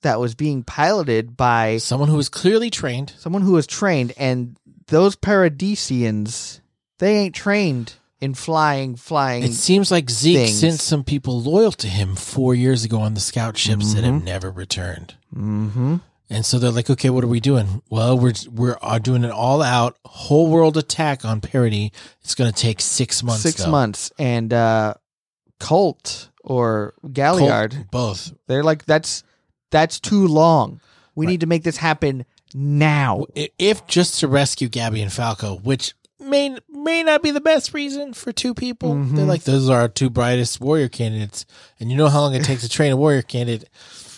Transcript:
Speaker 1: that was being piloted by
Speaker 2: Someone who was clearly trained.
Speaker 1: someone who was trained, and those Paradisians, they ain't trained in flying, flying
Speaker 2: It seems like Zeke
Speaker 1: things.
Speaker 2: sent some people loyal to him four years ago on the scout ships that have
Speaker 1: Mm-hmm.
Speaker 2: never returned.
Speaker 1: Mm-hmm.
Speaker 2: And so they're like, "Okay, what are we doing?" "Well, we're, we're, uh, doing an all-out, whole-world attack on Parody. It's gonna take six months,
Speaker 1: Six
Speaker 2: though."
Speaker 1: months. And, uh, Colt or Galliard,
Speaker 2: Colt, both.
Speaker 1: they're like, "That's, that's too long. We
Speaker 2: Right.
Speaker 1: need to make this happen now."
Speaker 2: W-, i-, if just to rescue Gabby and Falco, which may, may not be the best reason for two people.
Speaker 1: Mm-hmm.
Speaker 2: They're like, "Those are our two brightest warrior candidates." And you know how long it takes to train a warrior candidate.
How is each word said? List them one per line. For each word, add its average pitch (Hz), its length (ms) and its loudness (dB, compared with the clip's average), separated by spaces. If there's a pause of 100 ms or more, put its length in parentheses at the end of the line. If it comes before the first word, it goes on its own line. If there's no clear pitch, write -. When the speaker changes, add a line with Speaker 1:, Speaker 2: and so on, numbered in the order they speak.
Speaker 1:
that 123 180 0
was 120 160 -4
being 147 260 -2
piloted 139 720 0
by 117 420 2
Speaker 2:
Someone 135 300 0
who 156 80 4
was 143 120 0
clearly 220 420 0
trained. 135 480 -6
Speaker 1:
someone 190 240 -4
who 185 100 4
was 160 140 4
trained, 143 500 -2
and 127 400 -4 (300)
those 185 300 4
Paradisians, 139 1400 -2 (380)
they 208 180 2
ain't 196 180 -2
trained 180 600 -2 (260)
in 135 140 -4
flying, 143 600 0
flying 131 460 -2
Speaker 2:
It 120 120 0
seems 185 360 2
like 160 200 2
Zeke 143 260 4
Speaker 1:
things. 110 240 2
Speaker 2:
sent 160 200 2
some 147 240 0
people 131 360 -2
loyal 180 320 2
to - 160 -8
him 95 280 -2
four 127 380 0
years 123 300 2
ago 110 160 -2
on 107 140 0
the 101 60 -4
scout 113 360 -4
ships 104 380 0
that 107 100 2
have 123 120 2
Speaker 1:
Mm-hmm. - 100 -2
Speaker 2:
never 92 240 -6
returned. 90 640 -8 (200)
Speaker 1:
Mm-hmm. 107 600 -2 (320)
Speaker 2:
And 110 180 -4
so 127 120 0
they're 123 120 0
like, 117 200 -2
"Okay, 135 200 0
what 127 140 2
are 120 40 0
we 117 120 0
doing?" 110 480 0
"Well, 120 300 2
we're, 120 160 4 (160)
we're, 120 320 -2
uh, 113 160 -2
doing 123 260 0
an 117 80 -2
all-out, 123 720 0
whole-world 160 720 4
attack 147 480 -2
on 110 160 -2
Parody. 107 520 0 (300)
It's - 120 -8
gonna 120 180 0
take 110 300 -2
six - 400 -2
months, 113 200 -2
Speaker 1:
Six 160 220 -2
Speaker 2:
though." 165 60 0
Speaker 1:
months. 127 480 -2
And, 120 340 -2
uh, 113 420 2 (640)
Colt - 720 -2 (160)
or 113 500 -2 (180)
Galliard, 139 600 2
Speaker 2:
Colt, 135 180 -10
both. 113 420 -4 (140)
Speaker 1:
they're 135 160 0
like, 156 240 0
"That's, 156 380 0 (460)
that's 160 280 2
too 202 280 4
long. 156 540 4 (340)
We 156 120 -2
Speaker 2:
Right. 180 60 0
Speaker 1:
need 175 80 -2
to 165 60 -2
make 165 180 0
this 165 140 -4
happen 151 460 -2 (300)
now." 143 760 2
Speaker 2:
W-, 147 180 -6
i-, - 120 -12
if 202 280 0
just - 340 0
to 151 80 0
rescue 135 400 0
Gabby 113 340 -4
and 95 100 -4
Falco, 110 440 -4
which 123 380 -4 (260)
may, 277 360 0 (160)
may 320 300 -2
not 311 220 2
be 302 80 0
the 285 80 -2
best 320 340 0
reason 285 400 -8
for - 180 -10
two 247 220 -4
people. 226 400 -4
Speaker 1:
Mm-hmm. 139 220 -2
Speaker 2:
They're 147 100 2
like, 156 180 0
"Those 135 240 2
are 127 120 4
our 120 80 2
two 127 220 -2
brightest 123 500 0
warrior 139 280 0
candidates." 110 560 -6 (360)
And 117 100 -6
you 131 60 -2
know 151 120 4
how 147 120 4
long 143 160 0
it 143 80 -2
takes 131 180 -2
to 117 60 -6
train 147 240 0
a 131 40 2
warrior 143 260 2
candidate. 120 460 -6 (500)